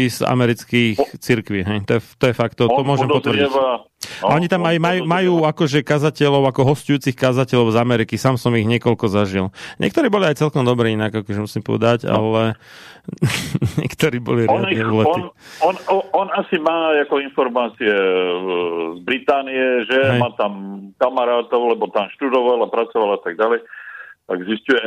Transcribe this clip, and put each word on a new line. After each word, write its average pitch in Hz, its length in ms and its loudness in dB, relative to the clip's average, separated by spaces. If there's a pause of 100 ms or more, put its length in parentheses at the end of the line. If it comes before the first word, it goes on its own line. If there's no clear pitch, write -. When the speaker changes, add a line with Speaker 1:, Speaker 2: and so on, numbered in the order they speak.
Speaker 1:
Áno. 123 80 2
Speaker 2:
z - 140 -8
amerických 120 720 2
Speaker 1:
On 139 100 0 (100)
Speaker 2:
cirkví, 107 460 -2
hej. 104 240 -4
To - 60 0
je, 117 80 2 (180)
to - 80 2
je 120 80 2
fakt, 117 240 -2
to, 120 80 4
to 117 80 2
Speaker 1:
on 135 80 0
Speaker 2:
môžem 135 240 0
potvrdiť. 143 400 0
Speaker 1:
podozrieva, 131 400 0 (320)
no, 95 80 -2
Speaker 2:
A 110 80 4
oni 170 140 2
tam 175 180 0
Speaker 1:
on - 0 -
Speaker 2:
aj 165 100 2
majú, 170 220 0
Speaker 1:
podozrieva. 170 160 -2
Speaker 2:
majú 185 200 2 (120)
akože 151 340 0
kazateľov, 143 680 2
ako 127 180 0
hostujúcich 139 480 0
kazateľov 123 560 2
z 110 80 4
Ameriky, 117 380 2
sám 131 180 2
som 123 180 0
ich 110 140 2
niekoľko 117 400 0
zažil. 98 480 0 (240)
Niektorí 294 300 0
boli 196 180 2
aj 147 100 2
celkom 147 300 0
dobrí, 120 260 2
inak 107 220 -2
akože 104 260 -4
musím 104 220 -6
povedať, 113 400 0
Speaker 1:
No. 110 240 0
Speaker 2:
ale 110 320 0 (480)
<laughs> - 720 -4
niektorí 147 400 -4
boli 120 260 0
Speaker 1:
On 110 140 2
Speaker 2:
riadne 117 140 -4
Speaker 1:
ich, 110 120 -2
Speaker 2:
ulety. 110 260 2
Speaker 1:
on, 175 120 0 (400)
on, 180 120 2 (120)
on, 190 160 0 (140)
on 190 160 -2
asi 190 260 -2
má 165 180 0 (220)
ako 143 240 0
informácie, 123 640 -2
e, 92 500 2 (560)
z 90 80 -16
Británie, 131 640 -2 (220)
že 117 120 -2
Speaker 2:
Hej. 131 220 4
Speaker 1:
má 120 140 0
tam 104 200 -2 (440)
kamarátov, 120 760 0
lebo 107 180 0
tam 101 220 -4
študoval 123 500 0
a 104 80 0
pracoval 113 440 0
a 95 80 -2
tak 87 160 -8
ďalej. 113 260 0 (640)
Tak 92 160 -4
zisťuje, 110 460 0